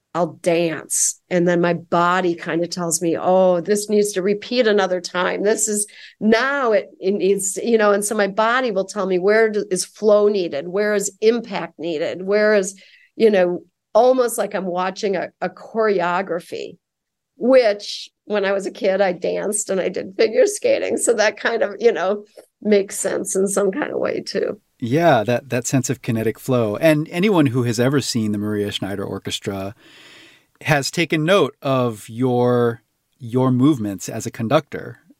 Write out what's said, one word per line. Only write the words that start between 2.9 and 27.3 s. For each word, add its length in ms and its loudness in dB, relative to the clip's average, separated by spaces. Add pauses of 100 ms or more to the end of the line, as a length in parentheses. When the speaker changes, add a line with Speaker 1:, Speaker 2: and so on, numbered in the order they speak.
Speaker 1:
me, 180 0
"Oh, 440 2
this 260 -2
needs 240 2
to 100 -2
repeat 440 0
another 340 2
time. 440 -2
This 240 0
is, 180 -4 (340)
now 520 2
it, 160 0 (120)
it 120 0
needs," 500 0
you 160 2
know, 140 4
and 120 0
so 100 -4
my 140 0
body 420 0
will 160 0
tell 200 -6
me, 120 0
"Where 320 4
do, 200 -4
is 140 -2
flow 440 4
needed, 400 -4
where 260 -2
is 260 -4
impact 580 0
needed, 440 -6
where 320 2
is, 240 0 (380)
you 140 4
know," 320 2 (320)
almost 420 4
like 180 -4
I'm 120 -6
watching 500 -2
a, 140 -6 (100)
a 80 -4
choreography, 1300 -4 (600)
which 720 2 (160)
when 180 -2
I 80 0
was 140 -2
a 40 -6
kid, 300 0
I 120 2
danced 580 -4
and 100 -2
I 80 -2
did 300 -8
figure 280 4
skating. 520 0
So 160 0
that 240 0
kind 240 -2
of, 160 -6
you 140 4
know, 320 -2 (360)
makes 380 2
sense 380 -4
in 120 2
some 220 0
kind 220 -4
of 60 -6
way 220 -4
too. 400 -6 (180)
Speaker 2:
Yeah, 460 2
that, 240 -2
that 180 -4
sense 220 0
of 140 -6
kinetic 360 -2
flow. 380 0
And 320 2
anyone 380 2